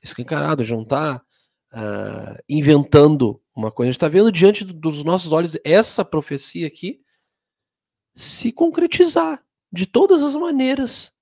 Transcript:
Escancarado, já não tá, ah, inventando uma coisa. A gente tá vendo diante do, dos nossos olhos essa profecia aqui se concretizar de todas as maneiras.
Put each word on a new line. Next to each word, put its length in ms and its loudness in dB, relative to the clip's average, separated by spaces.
Escancarado, 600 -4
já 120 -4
não 100 -8
tá, 360 -4
ah, 640 -10
inventando 920 4
uma 160 -6
coisa. 180 -2
A 20 -2
gente 80 -8
tá 80 0
vendo 240 4
diante 320 4
do, 100 -14
dos 300 -6
nossos 280 -2
olhos 320 -2
essa 420 2
profecia 600 -8
aqui 360 -12
se 360 -8
concretizar 920 0
de 140 -4
todas 380 4
as 120 -2
maneiras. 880 -4